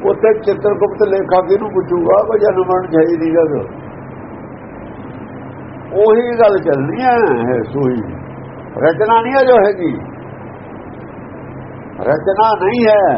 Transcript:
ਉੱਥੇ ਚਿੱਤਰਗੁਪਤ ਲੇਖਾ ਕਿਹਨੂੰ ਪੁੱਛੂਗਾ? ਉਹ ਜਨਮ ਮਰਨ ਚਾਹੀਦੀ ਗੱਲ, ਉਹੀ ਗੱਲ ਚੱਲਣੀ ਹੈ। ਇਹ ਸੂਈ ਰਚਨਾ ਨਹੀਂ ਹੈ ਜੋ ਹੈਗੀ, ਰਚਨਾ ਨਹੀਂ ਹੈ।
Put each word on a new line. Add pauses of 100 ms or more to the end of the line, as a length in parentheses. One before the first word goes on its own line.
(100)
ਉੱਥੇ
ਚਿੱਤਰਗੁਪਤ
ਲੇਖਾ
ਕਿਹਨੂੰ
ਪੁੱਛੂਗਾ?
ਉਹ
ਜਨਮ
ਮਰਨ
ਚਾਹੀਦੀ
ਗੱਲ, (2500)
ਉਹੀ
ਗੱਲ
ਚੱਲਣੀ
ਹੈ। (300)
ਇਹ (100)
ਸੂਈ (840)
ਰਚਨਾ
ਨਹੀਂ
ਹੈ
ਜੋ
ਹੈਗੀ, (2000)
ਰਚਨਾ (100)
ਨਹੀਂ
ਹੈ।